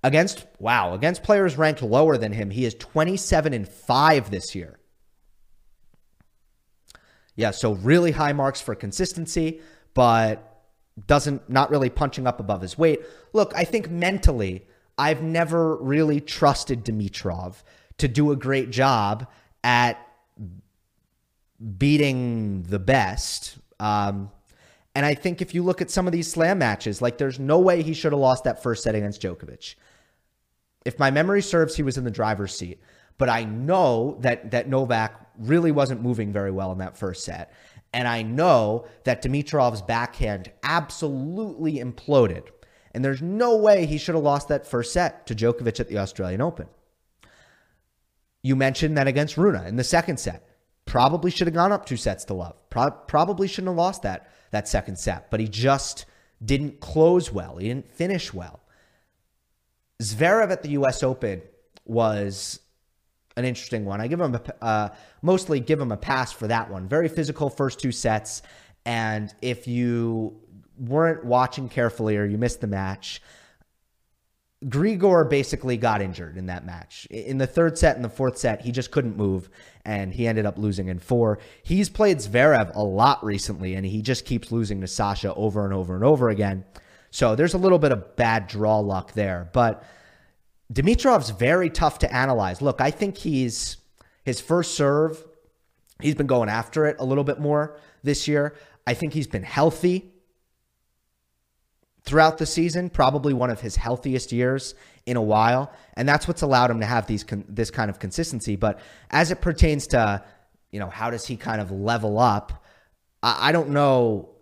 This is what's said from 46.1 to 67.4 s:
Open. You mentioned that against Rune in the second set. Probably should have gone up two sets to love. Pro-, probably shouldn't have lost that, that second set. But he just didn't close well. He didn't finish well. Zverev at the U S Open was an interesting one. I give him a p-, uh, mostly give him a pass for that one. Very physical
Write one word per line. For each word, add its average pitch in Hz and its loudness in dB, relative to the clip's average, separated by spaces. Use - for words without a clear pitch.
Open. 156 -4
You 131 0
mentioned 135 0
that 139 2
against 143 0
Rune 156 2
in 92 -6
the 123 -2
second 170 0
set. - -10
Probably 151 2
should 170 -2
have 165 -2
gone 175 4
up 196 -2
two 131 -4
sets 104 -4
to 101 -6
love. 85 -10
Pro-, 127 0
probably 180 0
shouldn't 185 -6
have 180 -2
lost 185 0
that, - -8
that 104 -4
second 95 -4
set. - -6
But 110 -2
he 110 -2
just 113 -2
didn't 139 -2
close 165 2
well. 90 -8
He 98 -6
didn't 131 -8
finish 175 -4
well. 87 -14
Zverev 170 2
at 180 -4
the 147 -8
U 139 2
S 131 0
Open 107 -2
was 107 -2
an 123 -2
interesting 120 -6
one. 98 -4
I 110 -4
give 165 -4
him 143 0
a 120 -4
p-, - -12
uh, 107 0
mostly 175 0
give 151 0
him 123 -2
a 104 -4
pass 131 -2
for - -8
that 113 -2
one. 95 -10
Very 160 0
physical 151 -4